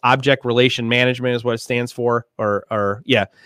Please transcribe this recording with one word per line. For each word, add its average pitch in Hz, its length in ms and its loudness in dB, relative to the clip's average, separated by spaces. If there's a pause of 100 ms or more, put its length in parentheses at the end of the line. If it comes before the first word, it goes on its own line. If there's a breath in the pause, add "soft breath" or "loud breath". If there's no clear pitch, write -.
object 131 420 2
relation 120 440 2
management 123 460 0
is 117 80 -6
what 117 120 -2
it 113 60 -8
stands 120 300 -4
for, 117 340 -2 (120)
or, 104 320 -2
or, 104 360 -4
yeah. 110 200 2 (200 soft breath)